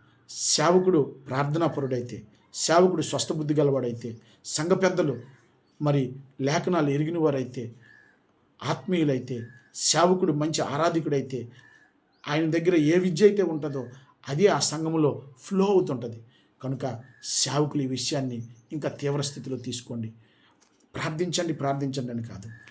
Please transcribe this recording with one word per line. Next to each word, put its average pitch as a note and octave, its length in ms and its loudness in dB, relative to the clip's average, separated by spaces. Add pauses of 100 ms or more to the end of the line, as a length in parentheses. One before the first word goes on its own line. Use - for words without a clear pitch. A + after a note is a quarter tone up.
(280)
సేవకుడు F3 880 2 (120)
ప్రార్థనాపరుడైతే, C#3 920 -2 (320)
సేవకుడు F3 480 4
స్వస్థ C#3+ 300 -2
బుద్ధి D3+ 220 0
గలవాడైతే, B2+ 640 0 (280)
సంఘ D#3 260 -2
పెద్దలు E3+ 520 2 (600)
మరి C#3 340 0 (240)
లేఖనాలు D3+ 500 2
ఎరిగిన D3+ 280 0
వారైతే, C3 560 -2 (920)
ఆత్మీయులైతే, C#3 800 -2 (280)
సేవకుడు F3+ 580 4
మంచి D3+ 300 0
ఆరాధికుడైతే, C#3 880 0 (800)
ఆయన D#3 220 2
దగ్గర E3+ 240 2
ఏ D#3+ 240 6
విద్య F#3 280 4
అయితే G3+ 160 4
ఉంటుందో C#3+ 460 -4 (400)
అదే D3+ 180 2
ఆ E3 120 4
సంఘములో D#3 720 -2 (100)
ఫ్లో F#3+ 260 0
అవుతుంటది. C3+ 580 0 (400)
కనుక C3 400 -6 (200)
సేవకులు C#3+ 600 0
ఈ C3 40 -2
విషయాన్ని B2+ 640 -4 (240)
ఇంకా D3+ 160 -4
తీవ్ర C#3+ 320 -4
స్థితిలో C3 360 -6
తీసుకోండి. A#2 560 -8 (800)
ప్రార్థించండి, D#3+ 580 -2
ప్రార్థించండి C#3 600 -4
అని A#2 100 -4
కాదు, A2+ 280 -12 (200)